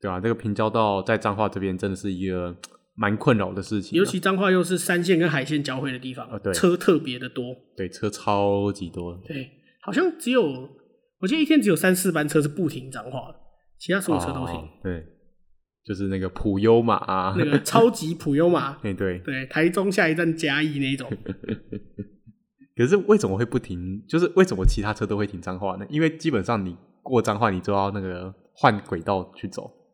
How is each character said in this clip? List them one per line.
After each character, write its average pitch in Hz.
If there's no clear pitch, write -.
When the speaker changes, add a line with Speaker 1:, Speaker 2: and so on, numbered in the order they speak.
Speaker 1:
对 101
啊， 90
这 95
个 117
平 107
交 110
道 107
在 110
彰 104
化 107
这 98
边 92
真 98
的 92
是 101
一 95
个 90
蛮 104
困 120
扰 98
的 95
事 101
情 -
啊。 165
Speaker 2:
尤 190
其 196
彰 190
化 190
又 185
是 180
山 175
线 175
跟 170
海 143
线 151
交 131
汇 143
的 127
地 127
方， 120
Speaker 1:
啊， 110
对。 98
Speaker 2:
车 175
特 175
别 131
的 123
多。 127
Speaker 1:
对， 95
车 -
超 101
级 90
多。 87
Speaker 2:
对， 135
好 202
像 330
只 -
有， 254
我 185
记 262
得 320
一 -
天 302
只 208
有 170
三 185
四 185
班 151
车 151
是 147
不 165
停 131
彰 120
化 127
的， -
其 -
他 196
所 185
有 90
车 87
都 85
停。 85
Speaker 1:
哦， 82
对， 85
就 107
是 95
那 95
个 95
普 98
悠 113
玛 113
啊。 95
Speaker 2:
那 -
个 147
超 233
级 160
普 156
悠 165
玛。 139
Speaker 1:
<laughs> -
嘿， 101
对。 90
Speaker 2:
对， 131
台 160
中 190
下 190
一 160
站 165
嘉 151
义 151
那 139
一 135
种。 123
Speaker 1:
<laughs> -
可 117
是 160
为 208
什 113
么 95
会 117
不 -
停？ 92
就 160
是 175
为 190
什 185
么 92
其 -
他 104
车 107
都 104
会 104
停 98
彰 92
化 92
呢？ 98
因 151
为 160
基 160
本 120
上 104
你 87
过 120
彰 104
化， 113
你 92
就 101
要 98
那 101
个 92
换 113
轨 87
道 92
去 -
走。 -